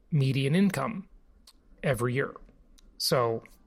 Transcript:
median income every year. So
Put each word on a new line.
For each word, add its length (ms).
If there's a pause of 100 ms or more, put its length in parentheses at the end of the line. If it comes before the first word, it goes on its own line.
(100)
median 460
income 500 (760)
every 320
year. 200 (640)
So 440 (240)